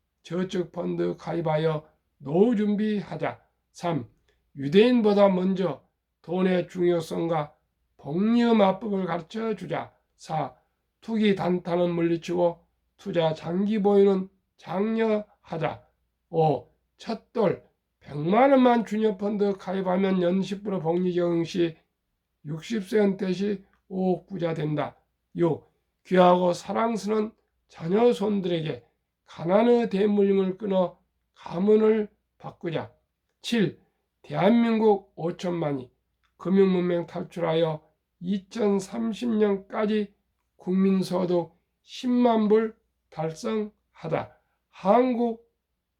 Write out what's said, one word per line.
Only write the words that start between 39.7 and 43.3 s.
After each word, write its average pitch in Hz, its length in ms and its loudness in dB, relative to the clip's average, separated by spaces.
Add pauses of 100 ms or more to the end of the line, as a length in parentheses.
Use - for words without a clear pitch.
국민소득 185 1000 0 (260)
십만 240 680 0
불 220 260 2 (340)
달성하다. 160 1300 -8 (340)